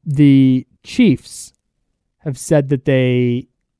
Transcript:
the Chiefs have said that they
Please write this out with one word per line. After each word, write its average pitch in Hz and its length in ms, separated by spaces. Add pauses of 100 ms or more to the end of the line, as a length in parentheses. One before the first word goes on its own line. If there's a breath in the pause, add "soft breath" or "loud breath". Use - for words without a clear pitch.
the 135 600 (180)
Chiefs - 680 (680)
have 139 180
said 143 320
that 139 160
they 123 600 (320)